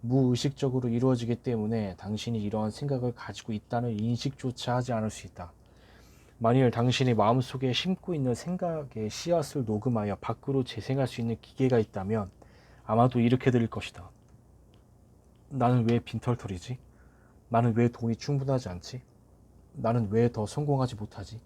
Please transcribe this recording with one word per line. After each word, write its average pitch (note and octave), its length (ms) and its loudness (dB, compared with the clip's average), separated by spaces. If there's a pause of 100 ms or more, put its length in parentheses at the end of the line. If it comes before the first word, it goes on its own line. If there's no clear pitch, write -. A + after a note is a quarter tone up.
무의식적으로 B2+ 880 0
이루어지기 A#2+ 480 2
때문에 A2 600 -2
당신이 G#2+ 460 -4
이러한 G#2+ 300 -2
생각을 B2+ 420 -4
가지고 - 380 -12
있다는 A#2 480 -4
인식조차 B2 720 -4
하지 B2 180 -2
않을 A2 180 -2
수 - 180 -16
있다. F2 240 -16 (880)
만일 B2 300 6
당신이 B2 440 2
마음속에 B2 580 2
심고 F3+ 420 -2
있는 C3 180 0
생각의 D#3 760 -4
씨앗을 D3+ 540 -2
녹음하여 G#2+ 560 0
밖으로 C3+ 420 -2
재생할 B2+ 460 -2
수 - 120 -8
있는 A#2 200 -2
기계가 B2+ 400 2
있다면 G#2 500 -2 (540)
아마도 A#2+ 340 4
이렇게 A#2+ 320 4
들릴 A#2 180 4
것이다. - 400 -12 (1400)
"나는 B2 420 4
왜 A#2+ 80 4
빈털털이지? A2+ 800 -4 (680)
나는 A#2 260 4
왜 A#2 140 6
돈이 A#2 260 -2
충분하지 C3+ 540 -2
않지? F2+ 340 -12 (680)
나는 A#2 400 0
왜 A#2 180 6
더 G#2+ 160 -4
성공하지 C#3 480 -2
못하지? G#2 520 -12